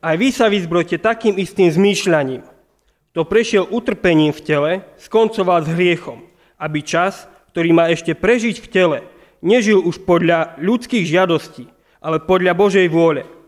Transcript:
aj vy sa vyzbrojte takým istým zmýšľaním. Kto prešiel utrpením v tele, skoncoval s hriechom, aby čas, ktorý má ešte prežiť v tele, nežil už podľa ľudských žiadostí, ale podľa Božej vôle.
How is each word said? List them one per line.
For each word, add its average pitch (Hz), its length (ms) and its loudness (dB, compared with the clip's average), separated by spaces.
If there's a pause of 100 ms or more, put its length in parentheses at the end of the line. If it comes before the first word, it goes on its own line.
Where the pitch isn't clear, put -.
aj 160 160 -2
vy 226 160 0
sa 233 160 0
vyzbrojte 175 500 -2
takým 220 380 -2
istým 185 320 0
zmýšľaním. 160 720 0 (720)
Kto 165 160 -6
prešiel 202 400 0
utrpením 180 640 0
v - 80 -10
tele, 151 300 -2 (260)
skoncoval 196 720 0
s 165 80 -4
hriechom, 170 480 -2 (320)
aby 151 240 -6
čas, 175 480 -4 (240)
ktorý 165 240 2
má 170 160 4
ešte 160 240 -4
prežiť 233 480 -2
v - 80 -20
tele, 165 260 0 (460)
nežil 208 320 2
už 175 320 -2
podľa 165 480 0
ľudských 220 480 -2
žiadostí, 165 640 -2 (320)
ale 160 240 -6
podľa 180 320 0
Božej 185 320 2
vôle. 160 400 0 (200)